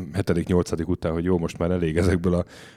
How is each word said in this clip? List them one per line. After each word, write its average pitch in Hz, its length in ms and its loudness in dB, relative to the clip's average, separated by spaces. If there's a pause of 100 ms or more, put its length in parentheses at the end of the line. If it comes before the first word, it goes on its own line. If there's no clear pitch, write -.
(140)
hetedik, 87 340 0
nyolcadik 85 400 0
után, 87 260 -2
hogy 85 100 -2
jó, 92 140 2
most 82 200 -4
már 85 140 0
elég 85 260 0
ezekből 90 360 2
a, 87 120 0 (300)